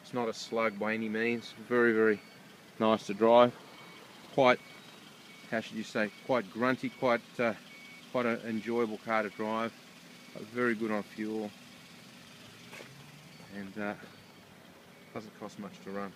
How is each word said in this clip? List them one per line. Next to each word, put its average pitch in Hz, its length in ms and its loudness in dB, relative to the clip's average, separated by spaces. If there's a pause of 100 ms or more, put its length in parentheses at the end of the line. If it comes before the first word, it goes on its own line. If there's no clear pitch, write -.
It's - 100 -16
not 120 140 -2
a 110 60 -4
slug 110 440 -2
by 107 160 -2
any 110 140 -2
means, 113 460 -2 (160)
very, 120 240 6
very 110 260 4 (600)
nice 110 260 4
to 104 60 -4
drive. 117 400 8 (800)
Quite, 123 260 6 (920)
how 113 120 -2
should 110 160 -10
you 107 80 -6
say, 107 260 -4 (140)
quite 113 260 0
grunty, 123 380 0
quite, 120 320 0 (180)
uh, 117 140 0 (580)
quite 123 140 0
an 113 200 -2
enjoyable 110 600 -2
car 110 180 0
to 104 60 -4
drive, 110 420 -4 (640)
but - 140 -12
very 120 280 0
good 110 160 -4
on 104 120 -2
fuel 107 460 -6 (2000)
and, 98 260 -10
uh, 104 120 -4 (1200)
doesn't 107 260 -14
cost 104 200 -14
much 90 260 -14
to 98 60 -12
run. 98 240 -8